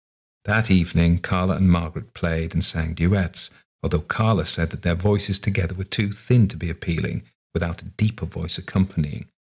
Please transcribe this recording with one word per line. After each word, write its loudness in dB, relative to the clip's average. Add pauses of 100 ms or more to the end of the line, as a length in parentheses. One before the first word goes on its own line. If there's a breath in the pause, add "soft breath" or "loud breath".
(460)
That 0
evening, 4
Carla -2
and 4
Margaret -2
played -2
and 0
sang -2
duets, 0 (320 loud breath)
although 0
Carla 0
said -2
that -10
their 0
voices 0
together -2
were -6
too -2
thin 4
to -10
be -4
appealing, -4 (300 soft breath)
without -4
a -14
deeper -2
voice -6
accompanying, -2 (280)